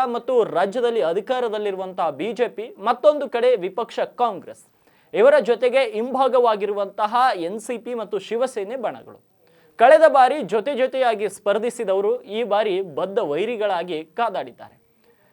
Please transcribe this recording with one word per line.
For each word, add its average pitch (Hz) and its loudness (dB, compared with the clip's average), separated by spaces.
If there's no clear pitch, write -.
ಮತ್ತು 233 0
ರಾಜ್ಯದಲ್ಲಿ 202 0
ಅಧಿಕಾರದಲ್ಲಿರುವಂತಹ 190 -4
ಬಿ 156 -6
ಜೆ 233 -2
ಪಿ, 220 -12
ಮತ್ತೊಂದು 294 2
ಕಡೆ 233 2
ವಿಪಕ್ಷ 190 -6
ಕಾಂಗ್ರೆಸ್. 196 -4
ಇವರ 262 6
ಜೊತೆಗೆ 240 0
ಹಿಂಭಾಗವಾಗಿರುವಂತಹ 220 0
ಎನ್ 180 -6
ಸಿ 240 -10
ಪಿ 240 -10
ಮತ್ತು 214 -6
ಶಿವಸೇನೆ 226 -4
ಬಣಗಳು. 131 -10
ಕಳೆದ 302 8
ಬಾರಿ 269 6
ಜೊತೆ 214 -2
ಜೊತೆಯಾಗಿ 233 -2
ಸ್ಪರ್ಧಿಸಿದವರು 208 -2
ಈ 214 -6
ಬಾರಿ 202 0
ಬದ್ಧ 190 -4
ವೈರಿಗಳಾಗಿ 180 -4
ಕಾದಾಡಿದ್ದಾರೆ. 160 -8